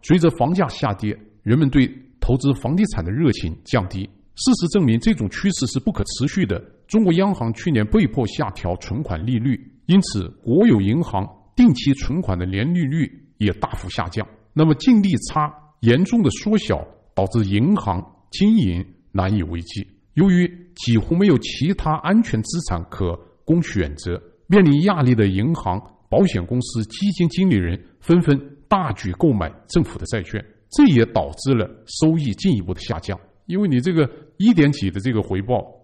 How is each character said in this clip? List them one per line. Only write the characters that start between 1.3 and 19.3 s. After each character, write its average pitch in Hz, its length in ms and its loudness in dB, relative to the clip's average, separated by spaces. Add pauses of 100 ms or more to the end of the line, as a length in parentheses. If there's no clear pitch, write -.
人 113 160 2
们 151 100 4
对 131 240 2 (280)
投 127 180 0
资 135 160 0
房 131 200 -4
地 202 120 2
产 - 180 -6
的 85 80 -6
热 143 200 2
情 82 220 -4 (100)
降 104 240 -2
低。 98 200 -8 (280)
事 - 220 0
实 175 100 -2
证 202 140 2
明， 117 180 4
这 226 120 2
种 120 160 -2
趋 - 220 -4
势 120 160 -4
是 - 140 -4
不 208 120 -2
可 - 120 -4
持 - 220 -6
续 185 200 -2
的。 92 160 -4 (240)
中 220 180 2
国 180 100 4
央 190 200 2
行 113 180 -4
去 - 180 -4
年 107 160 2
被 214 200 2
迫 120 200 -2
下 113 260 -6
调 90 240 -6
存 - 260 -8
款 87 240 -6
利 123 120 -2
率， 120 220 -2 (260)
因 190 140 4
此 98 260 -4 (160)
国 156 240 2
有 120 140 6
银 110 220 0
行 98 260 -6 (260)
定 233 200 6
期 139 200 0
存 156 280 -4
款 92 160 -2
的 90 80 -4
年 101 260 -2
利 175 120 0
率 139 260 -2 (260)
也 104 180 0
大 - 180 -6
幅 95 180 -10
下 87 180 -6
降。 107 180 -8 (280)
那 156 100 4
么 156 120 4
净 226 260 4
利 196 80 2 (180)
差 151 240 -2 (280)
严 120 240 4
重 226 180 0
的 143 80 2
缩 - 260 -2
小， - 300 -2 (280)
导 95 120 0
致 110 180 0
银 107 320 2
行 90 260 -4 (280)
经 214 260 2
营 170 300 0 (260)
难 98 240 0